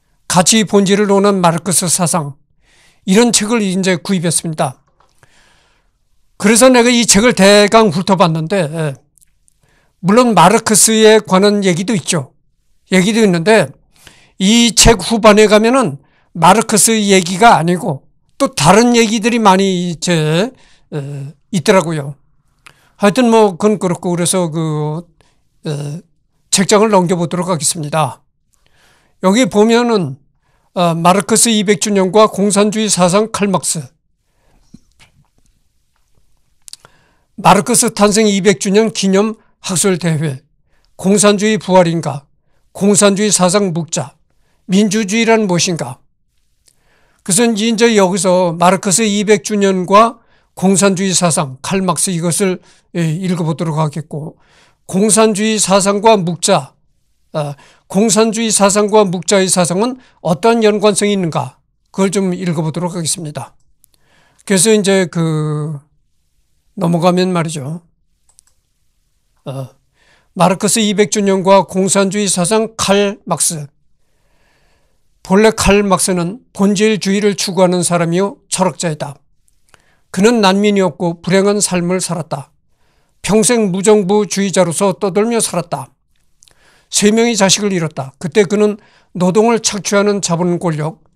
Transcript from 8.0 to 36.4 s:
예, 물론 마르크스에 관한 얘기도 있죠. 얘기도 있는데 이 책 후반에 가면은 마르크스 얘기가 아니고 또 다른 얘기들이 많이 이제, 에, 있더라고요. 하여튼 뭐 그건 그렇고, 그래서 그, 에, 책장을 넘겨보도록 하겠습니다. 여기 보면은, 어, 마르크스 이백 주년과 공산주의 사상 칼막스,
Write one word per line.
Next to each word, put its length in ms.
예, 220
물론 360
마르크스에 880
관한 440
얘기도 300
있죠. 400
얘기도 300
있는데 460
이 380
책 260
후반에 460
가면은 500
마르크스 680
얘기가 560
아니고 500
또 160
다른 420
얘기들이 440
많이 500
이제, 600
에, 400
있더라고요. 680
하여튼 340
뭐 260
그건 220
그렇고, 320
그래서 400
그, 580
에, 340
책장을 400
넘겨보도록 600
하겠습니다. 720
여기 240
보면은, 720
어, 220
마르크스 540
이백 320
주년과 500
공산주의 580
사상 420
칼막스, 520